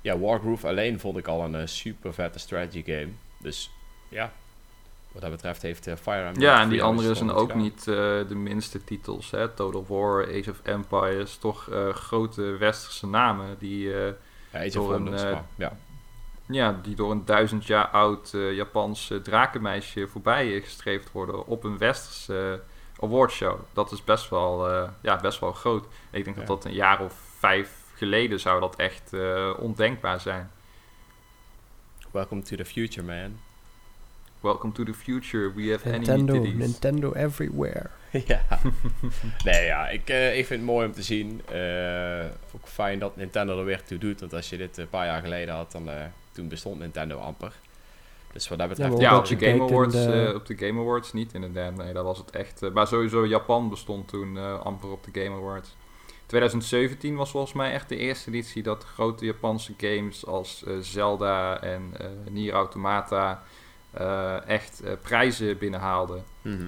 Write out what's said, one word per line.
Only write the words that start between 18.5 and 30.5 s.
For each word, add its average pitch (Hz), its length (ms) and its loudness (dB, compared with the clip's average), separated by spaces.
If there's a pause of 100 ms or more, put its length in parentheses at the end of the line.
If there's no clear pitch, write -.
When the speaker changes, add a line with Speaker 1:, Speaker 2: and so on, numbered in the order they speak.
Speaker 2:
Japans, 104 560 -2
eh, 101 60 -2
drakenmeisje 101 920 0
voorbij, 117 480 2
eh, 101 80 -2
gestreefd - 480 -4
worden 95 340 -6
op 113 180 -4
een 104 140 -4
westerse, 95 840 -2 (400)
eh, - 40 -2
awardshow. 107 560 4 (140)
Dat 104 180 0
is 104 120 -10
best - 260 2
wel, 90 400 2
eh, 90 200 0 (120)
ja, 101 180 2
best 98 200 0
wel 90 140 0
groot. 113 320 0 (260)
Ik 101 120 -4
denk 101 120 -6
dat 104 120 -8
Speaker 1:
Ja. 98 60 2
Speaker 2:
dat 95 120 -4
een 98 80 -6
jaar 98 280 2
of 92 120 -6 (240)
vijf 98 400 2 (180)
geleden 107 440 0
zou 92 200 4
dat 92 160 -2
echt, - 380 -4
eh, 95 460 0
ondenkbaar 110 600 0
zijn. 92 320 -6 (1600)